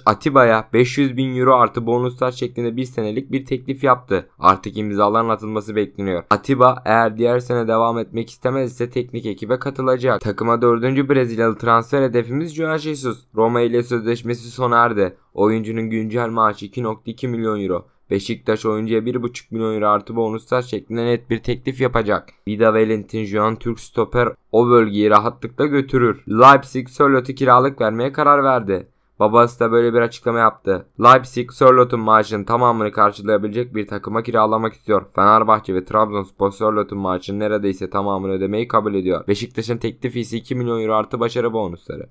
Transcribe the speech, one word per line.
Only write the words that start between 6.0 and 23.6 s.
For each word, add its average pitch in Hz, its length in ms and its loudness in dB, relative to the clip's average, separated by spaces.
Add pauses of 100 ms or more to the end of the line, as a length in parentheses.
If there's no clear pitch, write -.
Atiba 127 560 2
eğer 110 320 2
diğer 117 220 2
sene 123 280 -4
devam 117 300 0
etmek 113 320 -8
istemez 127 420 -4
ise 120 180 -6
teknik 123 360 -8
ekibe 110 340 -4
katılacak. 131 640 -2
Takıma 113 400 -2
dördüncü 127 480 0
Brezilyalı 117 480 0
transfer 117 440 0
hedefimiz 131 540 -2
Jorge 160 240 -4
Jesus. 135 440 -8 (120)
Roma 117 260 2
ile 120 220 0
sözleşmesi 117 680 -6
sona 120 260 0
erdi. 107 400 0 (160)
Oyuncunun 110 560 -2
güncel 110 400 -4
maaşı 107 360 -2
iki 123 180 -10
nokta 110 280 -8
iki 127 160 -10
milyon 110 340 -4
euro. 87 240 -4 (260)
Beşiktaş 107 540 -4
oyuncuya 110 400 -2
bir 123 180 -4
buçuk - 280 -12
milyon 110 240 -4
euro 104 120 -2
artı 104 280 0
bonuslar 113 460 -4
şeklinde 117 440 -6
net 120 240 -2
bir 113 100 -2
teklif 123 420 -6
yapacak. 113 480 0 (180)
Vida 107 260 2
Valentin, 110 520 0
Juan 107 300 -2
Türk 113 240 -8